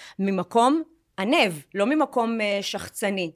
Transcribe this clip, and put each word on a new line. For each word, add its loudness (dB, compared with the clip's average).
ממקום 2
ענב, 2
לא 0
ממקום, 0
אה, 0
שחצני. -4